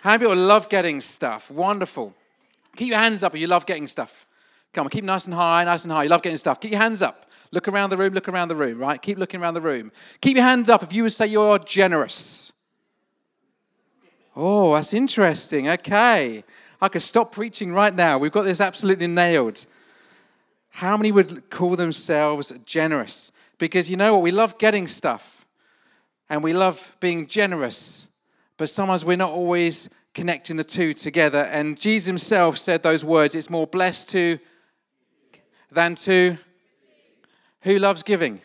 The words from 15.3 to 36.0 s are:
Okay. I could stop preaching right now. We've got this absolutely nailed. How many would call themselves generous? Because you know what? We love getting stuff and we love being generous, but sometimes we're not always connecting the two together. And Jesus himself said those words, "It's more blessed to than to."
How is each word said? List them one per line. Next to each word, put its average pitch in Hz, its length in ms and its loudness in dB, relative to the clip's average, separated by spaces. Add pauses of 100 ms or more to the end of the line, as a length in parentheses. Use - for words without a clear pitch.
Okay. 175 760 0 (360)
I 190 80 0
could 185 140 -2
stop 226 300 0
preaching 208 420 -8
right 202 220 2
now. 160 240 2
We've 151 120 -2
got 208 120 0
this 185 180 0
absolutely 190 460 0
nailed. 170 580 2 (1120)
How 190 200 -2
many 214 140 2
would 190 400 0
call 180 240 -2
themselves 151 760 -2 (140)
generous? 156 680 -4 (280)
Because 170 320 -2
you 185 40 -4
know 208 200 4
what? 185 80 4
We 170 80 2
love 208 260 0
getting 208 300 2
stuff - 580 -6 (840)
and 151 120 -4
we 160 80 0
love 180 480 -2
being 170 280 -2
generous, 175 800 -4 (500)
but 156 140 -6
sometimes 190 340 -2
we're 180 100 2
not 185 140 -2
always 175 580 -2 (280)
connecting 165 400 -6
the 156 80 -4
two 156 320 -4
together. 147 460 0 (100)
And 151 280 -4
Jesus 208 280 0
himself 180 500 2
said 165 240 -2
those 160 240 0
words, 156 300 4
"It's 160 160 -8
more 160 160 -2
blessed 185 420 -2
to 170 300 0 (1300)
than 170 220 0
to." 180 460 2 (1200)